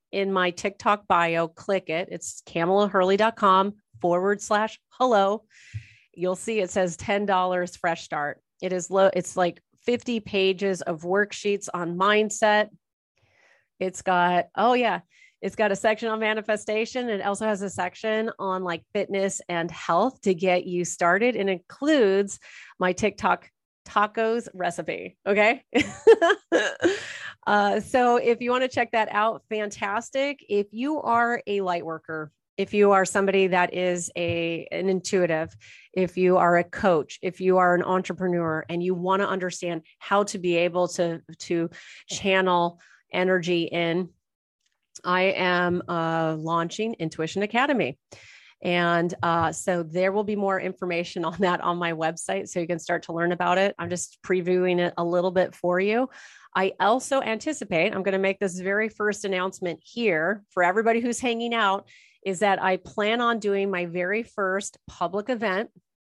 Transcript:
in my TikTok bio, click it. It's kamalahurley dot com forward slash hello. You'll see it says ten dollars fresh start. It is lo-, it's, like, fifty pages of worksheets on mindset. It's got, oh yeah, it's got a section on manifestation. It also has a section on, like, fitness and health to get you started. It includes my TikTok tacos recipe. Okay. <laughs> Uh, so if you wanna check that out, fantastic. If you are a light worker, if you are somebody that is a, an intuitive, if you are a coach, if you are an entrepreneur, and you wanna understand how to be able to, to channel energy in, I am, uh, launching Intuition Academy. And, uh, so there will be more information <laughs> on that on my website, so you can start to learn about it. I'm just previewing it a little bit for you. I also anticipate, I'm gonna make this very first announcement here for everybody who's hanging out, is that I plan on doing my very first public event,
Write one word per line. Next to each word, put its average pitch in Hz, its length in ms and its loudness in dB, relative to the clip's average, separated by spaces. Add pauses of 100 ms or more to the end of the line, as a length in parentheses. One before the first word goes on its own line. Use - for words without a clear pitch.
(120)
in 196 220 -2
my 180 180 2
TikTok 202 560 -2
bio, 170 400 2
click 185 420 -4
it. 165 220 -4
It's - 340 -14
kamalahurley 190 720 2
dot 220 180 2
com 196 400 4 (260)
forward 185 400 0
slash 214 380 -2 (100)
hello. 214 560 2 (680)
You'll 180 220 -4
see 220 240 -4
it 185 100 -2
says 185 280 0
ten 202 280 -2
dollars 185 520 0
fresh 170 260 -2
start. 147 380 -6 (200)
It 185 120 -4
is 175 180 -6
lo-, 190 220 6
it's, - 240 -4
like, 180 240 0 (200)
fifty 240 380 -2
pages 190 640 0
of 160 200 -6
worksheets 202 720 -2
on 175 240 -4
mindset. 208 720 4 (1120)
It's 185 240 -6
got, 180 520 2
oh 233 180 4
yeah, 226 260 0 (420)
it's 190 140 -6
got 214 160 2
a 196 40 0
section 220 340 0
on 220 100 -2
manifestation. 220 920 -4
It 196 120 -4
also 202 240 -4
has 208 180 -2
a 202 80 -6
section 220 640 -4
on, 190 260 -4
like, 170 200 -6 (100)
fitness 196 560 -2
and 170 220 -2
health 185 500 -2
to 185 140 2
get 180 300 2
you 175 200 -4
started. 196 500 2
It 196 120 -2
includes 202 920 0 (400)
my 185 140 2
TikTok 196 560 -2 (380)
tacos 220 640 0
recipe. 175 720 -6
Okay. 208 380 4 (100)
<laughs> - 0 - (1700)
Uh, 202 320 4
so 240 380 4
if 233 240 2
you 240 100 -2
wanna 254 160 2
check 247 240 -2
that 220 200 2
out, 214 380 0
fantastic. 220 960 -4
If 202 240 -2
you 277 300 -4
are 233 460 0
a 202 140 -2
light 175 220 -2
worker, 160 480 -10 (260)
if 196 180 -4
you 202 160 6
are 190 140 6
somebody 196 420 2
that 180 260 2
is 180 420 -2
a, 170 560 -4
an 180 160 -4
intuitive, 175 680 0 (380)
if 185 220 -2
you 180 220 4
are 175 200 6
a 175 60 4
coach, 175 600 0
if 185 180 -6
you 185 160 4
are 180 160 6
an 175 80 4
entrepreneur, 175 880 -2
and 175 140 -4
you 185 100 0
wanna 185 320 0
understand 175 560 -6 (160)
how 202 280 2
to 208 120 -6
be 175 200 0
able 175 320 2
to, 170 320 -2 (180)
to 170 320 -2 (360)
channel 180 720 2 (320)
energy 180 520 0
in, 170 460 -2 (920)
I 180 180 2 (140)
am, 175 520 0
uh, 165 500 -2
launching 165 640 -4
Intuition 160 420 -6
Academy. 214 560 0 (640)
And, 175 500 0 (120)
uh, 165 300 0
so 175 280 -2
there 175 300 0
will 208 140 -2
be 208 100 -4
more 196 240 -2
information 175 640 -4
<laughs> - 0 -
on 165 140 -4
that 180 220 2
on 175 160 -2
my 170 160 -2
website, 165 540 -4
so - 120 -6
you 170 80 -4
can 175 100 -2
start 170 260 -4
to 175 100 -10
learn 170 180 0
about 175 260 2
it. 196 220 2
I'm 170 100 -6
just - 320 -8
previewing 180 580 2
it 175 180 0
a 170 60 -2
little 175 280 0
bit 180 240 0
for 175 240 0
you. 220 300 0 (460)
I 190 240 0
also 247 420 2
anticipate, 220 720 -2
I'm 196 80 -4
gonna 190 160 0
make 190 220 -2
this 185 200 -4
very 202 300 -2
first 208 340 -4
announcement 185 600 -4
here 202 640 -2
for 180 140 0
everybody 220 360 2
who's 240 200 -4
hanging 233 340 -4
out, 202 340 0 (380)
is 190 140 -4
that 202 220 2
I 190 160 2
plan 214 440 -2
on 233 160 0
doing 196 320 -2
my 180 160 -4
very 180 380 -4
first 196 640 -6
public 190 420 -6
event, 214 400 -2 (380)